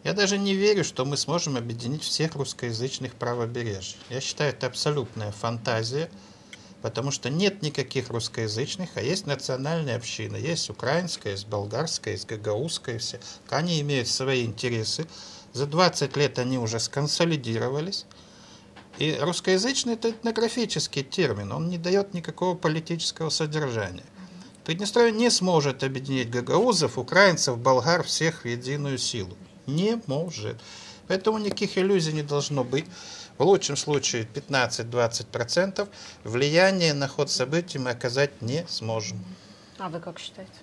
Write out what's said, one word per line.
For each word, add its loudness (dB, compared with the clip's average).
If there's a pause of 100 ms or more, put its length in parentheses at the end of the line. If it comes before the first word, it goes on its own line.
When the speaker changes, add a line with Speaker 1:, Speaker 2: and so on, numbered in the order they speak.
Speaker 1:
Я -2
даже 2
не 2
верю, 4
что -2
мы -2
сможем 0
объединить -4
всех -2
русскоязычных -4
правобережья. -4 (100)
Я -6
считаю, 0
это -4
абсолютная -2
фантазия, -2 (720)
потому -2
что -4
нет 2
никаких -2
русскоязычных, -4
а -4
есть -2
национальные -2
общины. -6
Есть -4
украинская, -2
есть -8
болгарская, -2
есть -8
гагаузская, -4
все. -8 (300)
Они 2
имеют 0
свои 2
интересы. -2 (460)
За -2
двадцать 2
лет 2
они 0
уже 0
сконсолидировались. 0 (880)
И 0
русскоязычный — 2
это 0
этнографический 0
термин, 0
он -2
не -2
даёт 2
никакого -2
политического -2
содержания. -2 (600)
Приднестровье 4
не 4
сможет 4
объединить -2
гагаузов, 4
украинцев, 4
болгар — 4
всех 0
в -
единую -2
силу. -4 (300)
Не 2
может. -4 (500)
Поэтому 2
никаких -2
иллюзий 4
не 0
должно 0
быть. 0 (520)
В 4
лучшем 6
случае 0
пятнадцать-двадцать 0
процентов 0 (360)
влияния 4
на 0
ход 0
событий 0
мы -2
оказать 0
не -2
сможем. -4 (540)
Speaker 2:
А -6
вы -8
как -12
считаете? -16 (100)